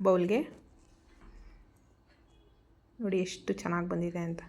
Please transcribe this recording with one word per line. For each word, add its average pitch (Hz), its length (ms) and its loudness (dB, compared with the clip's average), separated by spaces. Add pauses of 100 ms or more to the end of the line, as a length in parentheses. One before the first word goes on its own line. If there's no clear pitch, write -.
ಬೌಲ್ಗೆ. 190 400 4 (2500)
ನೋಡಿ 196 160 0
ಎಷ್ಟು 185 360 -2
ಚೆನ್ನಾಗಿ 175 360 -2
ಬಂದಿದೆ 175 300 -2
ಅಂತ. 170 300 -4